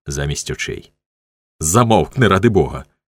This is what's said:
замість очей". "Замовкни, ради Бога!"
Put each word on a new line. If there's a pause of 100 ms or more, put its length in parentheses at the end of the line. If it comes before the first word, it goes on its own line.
замість
очей". (680)
"Замовкни,
ради
Бога!" (340)